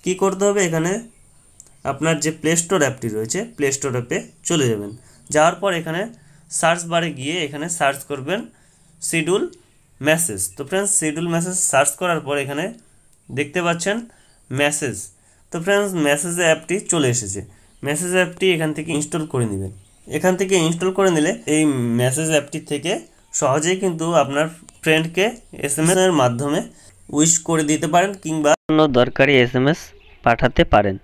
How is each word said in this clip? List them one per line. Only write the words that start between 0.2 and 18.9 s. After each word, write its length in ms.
করতে 260
হবে, 200
এখানে 240
আপনার 320
যে 80
প্লে 100
স্টোর 240
অ্যাপটি 300
রয়েছে 240
প্লে 180
স্টোর 220
অ্যাপে 200
চলে 220
যাবেন। 200
যাওয়ার 320
পর 180
এখানে 220
সার্চ 220
বারে 180
গিয়ে 160
এখানে 200
সার্চ 220
করবেন 300
শিডিউল 360
মেসেজ। 400
তো 140
ফ্রেন্ডস, 300
শিডিউল 360
মেসেজ 200
সার্চ 200
করার 240
পর 180
এখানে 220
দেখতে 360
পাচ্ছেন 320
মেসেজ। 460
তো 140
ফ্রেন্ডস, 240
মেসেজ 280
অ্যাপটি 280
চলে 240
এসেছে। 260
মেসেজ 320
অ্যাপটি 260
এখান 220
থেকে 200